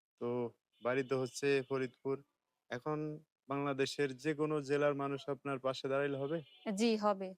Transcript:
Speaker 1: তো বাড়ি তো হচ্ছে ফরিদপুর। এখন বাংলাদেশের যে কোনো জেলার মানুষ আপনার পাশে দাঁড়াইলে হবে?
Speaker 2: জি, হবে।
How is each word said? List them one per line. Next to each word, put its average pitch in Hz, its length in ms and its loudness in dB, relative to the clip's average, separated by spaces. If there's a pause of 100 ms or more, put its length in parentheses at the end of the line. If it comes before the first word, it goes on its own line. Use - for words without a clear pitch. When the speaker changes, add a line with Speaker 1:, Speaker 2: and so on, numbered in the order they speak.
(200)
Speaker 1:
তো 120 60 -4 (560)
বাড়ি 127 220 0
তো 127 140 0
হচ্ছে 131 300 -2 (140)
ফরিদপুর। 131 540 -4 (540)
এখন 151 280 -4 (500)
বাংলাদেশের 139 680 0
যে 143 180 0
কোনো 151 260 0
জেলার 143 340 4
মানুষ 139 340 -2
আপনার 139 300 -4
পাশে 131 300 -2
দাঁড়াইলে 139 300 2
হবে? 143 200 -2 (340)
Speaker 2:
জি, 220 240 4
হবে। 202 420 0